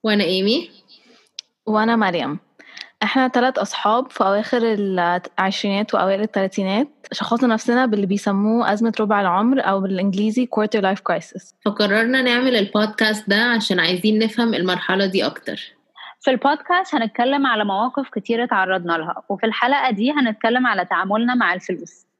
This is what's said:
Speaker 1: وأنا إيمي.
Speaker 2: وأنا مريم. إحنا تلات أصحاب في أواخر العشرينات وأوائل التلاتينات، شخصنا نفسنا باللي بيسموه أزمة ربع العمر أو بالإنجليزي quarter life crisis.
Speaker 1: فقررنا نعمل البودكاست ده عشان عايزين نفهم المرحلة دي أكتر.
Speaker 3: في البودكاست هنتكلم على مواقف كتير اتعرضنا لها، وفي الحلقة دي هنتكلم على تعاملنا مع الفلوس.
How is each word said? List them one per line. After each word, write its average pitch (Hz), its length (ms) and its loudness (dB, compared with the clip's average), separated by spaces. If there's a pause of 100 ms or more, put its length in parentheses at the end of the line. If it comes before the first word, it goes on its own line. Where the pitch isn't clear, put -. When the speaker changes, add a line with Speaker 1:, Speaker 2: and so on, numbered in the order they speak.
Speaker 1:
وأنا 208 220 2
إيمي. 196 460 0 (960)
Speaker 2:
وأنا 220 300 2
مريم. 170 420 -2 (640)
إحنا 254 260 2
تلات 254 300 0
أصحاب 226 520 -2
في - 140 -2
أواخر 214 380 0
العشرينات 196 1300 -2
وأوائل 196 260 2
التلاتينات، 202 680 -2 (240)
شخصنا 240 420 0
نفسنا 240 320 2
باللي 208 200 0
بيسموه 202 680 0
أزمة 220 280 0
ربع 208 200 2
العمر 202 400 2
أو 196 200 0
بالإنجليزي 202 680 0
quarter 214 340 0
life 190 200 0 (120)
crisis. - 420 -8 (100)
Speaker 1:
فقررنا 220 580 2
نعمل 247 340 2
البودكاست 214 760 0
ده 208 120 4
عشان 214 380 0
عايزين 180 380 2
نفهم 226 360 0
المرحلة 185 520 0
دي 185 200 0
أكتر. - 340 -8 (600)
Speaker 3:
في 269 100 2
البودكاست 311 640 0
هنتكلم 262 520 0
على 214 180 0
مواقف 220 440 -2
كتير 233 360 -4
اتعرضنا 185 480 0
لها، 160 360 -4
وفي 202 180 -4
الحلقة 262 440 0
دي 226 220 0
هنتكلم 247 540 0
على 196 180 0
تعاملنا 202 500 0
مع 190 200 2
الفلوس. - 640 -10